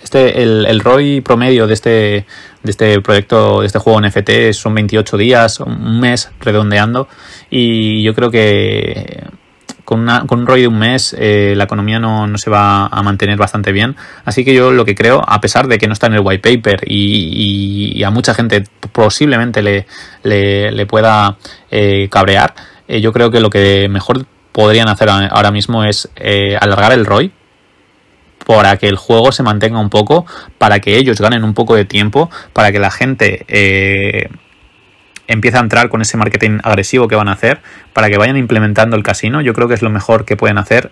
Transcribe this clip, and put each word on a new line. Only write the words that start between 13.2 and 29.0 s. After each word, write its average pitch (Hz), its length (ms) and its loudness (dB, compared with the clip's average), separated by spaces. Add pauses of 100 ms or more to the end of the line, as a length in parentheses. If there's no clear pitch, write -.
bastante 101 360 -2
bien. 113 240 -2 (280)
Así 123 220 -4
que 135 80 4
yo 127 160 4
lo 123 160 2
que 101 80 -2
creo, 120 320 2
a 104 160 0
pesar 120 240 0
de 120 100 0
que 107 120 -2
no 107 40 -2
está 110 140 -2
en 113 80 0
el 104 60 2
white 98 360 2
paper 104 300 -2
y, 101 1080 -4
y, - 60 -8
y 101 40 -4
a 101 80 -2
mucha 110 220 0
gente 107 320 0 (280)
posiblemente 117 680 0
le, 101 260 -2 (360)
le, 101 500 0
le 104 140 -4
pueda, 107 500 2 (340)
eh, 98 400 0
cabrear, 98 440 2 (340)
eh, 110 140 -2
yo 113 100 2
creo 117 180 2
que 117 100 2
lo 107 100 2
que 98 400 2
mejor 123 340 -4 (280)
podrían 110 360 2
hacer 107 200 0
a-, 98 180 0
ahora 101 240 0
mismo 107 320 -2
es, 107 340 -4
eh, 101 440 -2
alargar 104 320 2
el 117 140 4
roi 135 260 0 (1120)
para 101 300 4
que 110 120 -2
el 98 80 0
juego 117 360 2